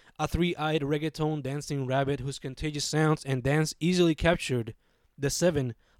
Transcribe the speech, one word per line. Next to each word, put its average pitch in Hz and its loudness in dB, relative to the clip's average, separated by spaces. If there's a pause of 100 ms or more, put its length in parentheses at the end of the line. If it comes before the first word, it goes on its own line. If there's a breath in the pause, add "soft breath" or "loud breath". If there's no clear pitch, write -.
(180 soft breath)
a 156 -2
three-eyed 156 0
reggaeton 151 -2
dancing 139 -4
rabbit 135 0
whose 135 -6
contagious 147 -6
sounds 156 2
and 131 -2
dance 151 2
easily 175 4
captured 135 0 (420)
the 139 -2
seven 147 2 (260)